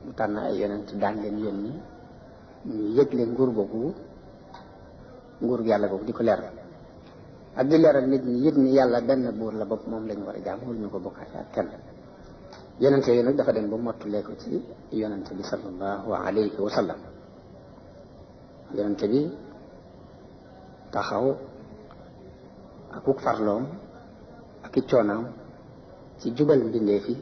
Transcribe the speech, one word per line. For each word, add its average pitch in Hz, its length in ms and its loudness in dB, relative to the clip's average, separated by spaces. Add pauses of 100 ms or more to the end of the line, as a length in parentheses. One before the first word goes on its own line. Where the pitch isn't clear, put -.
Mu 123 80 -12
tànn 107 240 -2
ay 104 200 -2
yonent, 104 400 -2
daan 104 240 0
leen 104 180 -4
yónni, 107 340 -4 (920)
ñu 107 200 -4 (120)
yëgle 135 300 4
nguur 123 260 2
googu, 113 420 -2 (1500)
nguur 120 200 0
Yàlla 104 260 4
googu, 98 160 -4
di 117 80 -4
ko 120 100 -2
leeral. 104 320 0 (1000)
Ak 131 120 2
di 156 100 6
leeral 139 300 8
nit 131 160 2
ñi 123 220 0
yëg 147 100 4
ni 131 160 6
Yàlla 123 280 6
benn 123 380 2
buur 110 140 -4
la, 107 120 -4
bopp 107 220 -4
moom 110 200 -6
lañu 104 180 -6
war 101 120 -8
a 104 60 -8
jaamu, 98 240 -6
waruñu 110 240 -6
ko 101 80 -6
bokkaale - 400 -10
ak - 140 -12
kenn. 92 160 -2 (1120)
Yonent 139 260 6
yooyu 120 160 6
nag 135 140 4
dafa 117 160 2
dem 107 160 0
ba 110 80 -2
mottulee 107 460 -4
ko 113 160 -10
ci - 240 -6 (300)
yonent 104 420 -4
bi 95 80 -8
sallallahu 98 720 -6
alayhi 95 440 0
wa 101 120 0
sallam. 90 280 0 (1700)
Yonent 104 380 -2
bi 131 100 4 (1700)
taxaw 113 460 0 (1600)
akuk - 280 0
farloom, 110 460 0 (960)
ak - 140 -6
i 131 60 2
coonaam 113 440 2 (920)
ci 120 160 -4
jubal 147 300 6
mbindeef 107 440 2
yi 120 140 -2